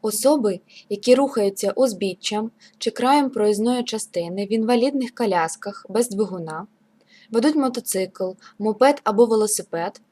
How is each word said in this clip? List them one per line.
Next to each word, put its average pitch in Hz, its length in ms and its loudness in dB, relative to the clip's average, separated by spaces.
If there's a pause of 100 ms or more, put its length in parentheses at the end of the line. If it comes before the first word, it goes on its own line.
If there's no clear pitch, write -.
Особи, 214 580 2 (280)
які 208 260 4
рухаються 208 580 0
узбіччям 208 760 -2 (280)
чи - 120 -4
краєм 262 400 2
проїзної 220 540 0
частини 196 640 -6
в 196 60 -4
інвалідних 240 640 0
колясках 190 760 -4
без 233 200 -2
двигуна, 185 580 -6 (640)
ведуть 240 260 2
мотоцикл, 214 760 -4 (280)
мопед 220 460 2
або 214 220 4
велосипед 208 720 -2 (120)